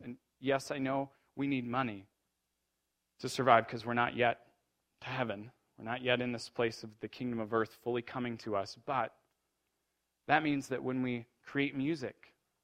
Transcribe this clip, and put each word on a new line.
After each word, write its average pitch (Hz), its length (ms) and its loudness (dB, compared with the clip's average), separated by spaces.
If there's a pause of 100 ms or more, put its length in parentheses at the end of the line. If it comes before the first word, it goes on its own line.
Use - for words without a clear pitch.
And 120 140 -12 (240)
yes, 135 320 0
I 147 60 -4
know 135 320 0 (260)
we 139 100 -2
need 127 220 0
money 117 400 -2 (1120)
to 127 80 -4
survive 120 400 6
'cause 113 180 -8
we're 120 80 0
not 120 220 2
yet 120 240 2 (600)
to - 60 -10
heaven. 117 440 -4 (240)
We're - 80 -14
not 123 180 -6
yet 123 180 2
in 123 120 -2
this 117 160 -8
place 117 340 -2
of 113 160 -12
the - 80 -8
kingdom 120 320 -4
of 110 160 -2
earth 110 180 2 (120)
fully 120 180 -2
coming 120 360 -6
to 107 180 -2
us. 98 280 -2
But 127 300 0 (1120)
that 151 160 6
means 143 280 0
that 131 120 -2
when 127 200 -2
we 120 260 -2 (160)
create 139 320 -2
music, 135 580 -4 (300)